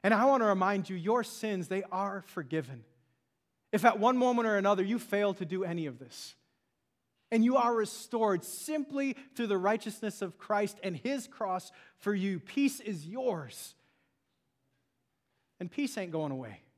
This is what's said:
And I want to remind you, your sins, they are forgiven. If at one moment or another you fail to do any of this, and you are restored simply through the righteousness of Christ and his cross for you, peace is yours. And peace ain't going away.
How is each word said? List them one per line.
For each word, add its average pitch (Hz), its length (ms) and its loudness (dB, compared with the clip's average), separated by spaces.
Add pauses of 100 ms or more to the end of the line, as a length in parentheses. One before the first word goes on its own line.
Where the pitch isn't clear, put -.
And 208 100 6
I 220 120 4
want 269 180 6
to 214 40 4
remind 190 420 2
you, 185 80 -6
your 214 260 0
sins, 202 460 -6
they 190 220 -2
are 196 360 -4
forgiven. 135 560 -6 (880)
If 202 140 2
at 226 120 6
one 247 200 4
moment 240 320 4
or 208 80 4
another 196 260 4
you 220 160 0
fail 202 360 0
to 190 100 -6
do 185 180 -4
any 170 220 -4
of 127 120 -8
this, - 380 -18 (960)
and 233 140 6
you 254 120 4
are 240 160 4
restored 214 720 0
simply 277 720 -4 (200)
through 233 120 -2
the 196 100 2
righteousness 208 640 -2
of 175 160 -8
Christ 208 460 -2
and 185 140 -4
his 262 300 -4
cross 185 440 -6 (260)
for 202 160 -2
you, 190 260 -2
peace 277 400 0
is 165 280 -6
yours. 190 680 -6 (1800)
And - 120 -8
peace 285 260 -4
ain't 180 140 -6
going 156 200 -2
away. 120 300 -10 (160)